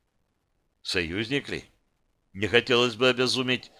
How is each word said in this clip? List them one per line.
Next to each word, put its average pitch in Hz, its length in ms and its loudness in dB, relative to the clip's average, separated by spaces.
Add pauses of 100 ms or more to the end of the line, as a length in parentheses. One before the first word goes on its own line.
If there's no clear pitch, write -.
(800)
«Союзник 104 640 -4
ли? 78 160 -8 (720)
Не 98 140 -4
хотелось 120 480 2
бы 127 140 4
обезуметь, 123 720 0